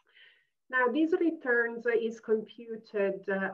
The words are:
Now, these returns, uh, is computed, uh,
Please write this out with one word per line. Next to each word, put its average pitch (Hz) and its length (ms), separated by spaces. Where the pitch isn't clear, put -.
Now, 254 220
these 320 200
returns, 240 720
uh, 240 60
is 226 300
computed, 214 1080
uh, 190 260